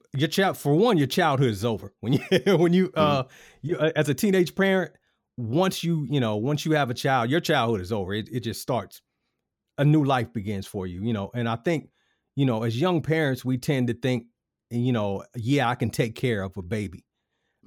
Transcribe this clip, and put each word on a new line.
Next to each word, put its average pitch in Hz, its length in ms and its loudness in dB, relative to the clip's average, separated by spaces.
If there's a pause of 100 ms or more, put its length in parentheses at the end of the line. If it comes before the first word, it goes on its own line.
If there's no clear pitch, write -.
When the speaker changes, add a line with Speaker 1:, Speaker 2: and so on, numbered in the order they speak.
(140)
Speaker 1:
your 139 140 0
child, 185 300 0
for 147 180 0
one, 214 220 4
your 139 100 2
childhood 139 440 2
is 98 120 -4
over. 113 380 -4
When 117 120 0
you, - 60 4 (100)
<laughs> 190 280 4
when 175 160 4
you, 185 160 4
Speaker 2:
Mm-hmm. 165 100 -4
Speaker 1:
uh, 143 240 2 (380)
you, 156 160 -4
uh, 156 180 2
as 147 140 0
a 139 40 2
teenage 190 420 2
parent, 190 360 2 (440)
once 151 480 0
you, 165 260 0
you 143 100 2
know, 110 160 0
once 139 280 -2
you 156 100 0
have 143 180 0
a - 20 -2
child, 127 360 0
your 151 100 2
childhood 117 420 0
is 90 100 -6
over. 98 220 -4
It, 107 180 -6
it 123 100 -6
just 110 200 -8
starts. 113 400 -6 (760)
A 143 60 2
new 151 180 6
life 127 280 0
begins 101 360 -6
for 95 180 -8
you, 90 180 -8
you 117 80 -2
know? 101 220 -4
And 117 160 -4
I 117 60 -2
think, 160 340 -4 (460)
you 139 100 2
know, 113 160 0
as 117 180 -2
young 175 220 2
parents, 143 420 0
we 127 140 -2
tend 127 300 0
to 117 80 -2
think, 123 320 -2 (420)
you 120 220 0
know, 104 320 -2 (120)
"Yeah, 123 340 0
I 123 40 0
can 120 160 -2
take 117 240 -2
care 110 300 -2
of 95 120 -8
a 101 60 -10
baby." 95 440 -8 (600)